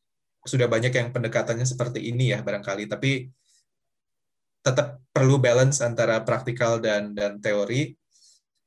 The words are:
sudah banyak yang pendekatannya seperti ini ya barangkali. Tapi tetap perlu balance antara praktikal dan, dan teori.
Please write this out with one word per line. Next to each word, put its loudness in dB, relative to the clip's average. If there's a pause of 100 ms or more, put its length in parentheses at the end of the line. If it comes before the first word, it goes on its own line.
(440)
sudah 2
banyak 2
yang 0
pendekatannya -2
seperti -4
ini 0
ya -6
barangkali. -4
Tapi -4 (1300)
tetap 0
perlu 4
balance 4
antara 0
praktikal -2
dan, 0
dan -4
teori. -2 (720)